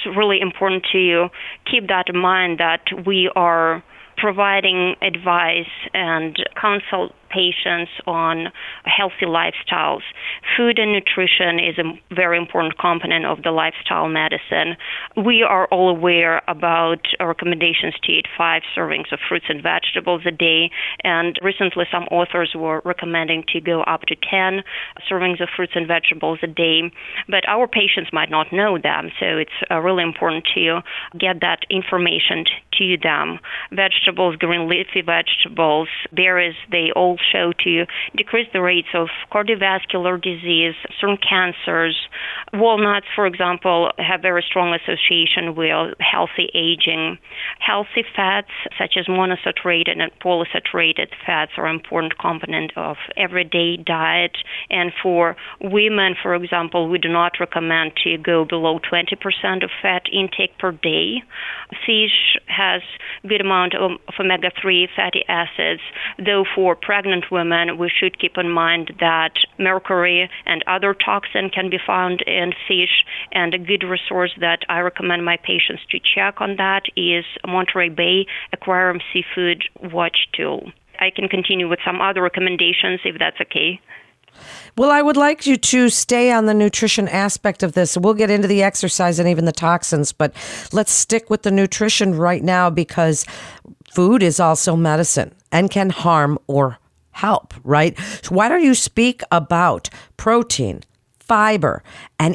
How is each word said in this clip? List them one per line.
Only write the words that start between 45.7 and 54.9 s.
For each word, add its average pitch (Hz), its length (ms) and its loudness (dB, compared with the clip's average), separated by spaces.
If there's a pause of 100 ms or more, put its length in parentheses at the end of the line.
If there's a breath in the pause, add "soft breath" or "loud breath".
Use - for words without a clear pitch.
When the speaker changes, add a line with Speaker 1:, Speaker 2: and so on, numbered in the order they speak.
Speaker 1:
healthy - 540 0
aging. 165 640 0 (400 loud breath)
Healthy 214 460 -2 (100)
fats, 202 360 0 (280)
such 185 200 -2
as 180 80 -4
monosaturated 180 920 0
and 165 120 -2 (100)
polysaturated 170 880 0 (160)
fats, 156 320 -2
are - 120 -2
important 160 500 -4
component 160 580 -4
of 156 200 -6 (200)
everyday 175 600 0
diet. 165 600 -2 (340 loud breath)
And 175 220 -2 (100)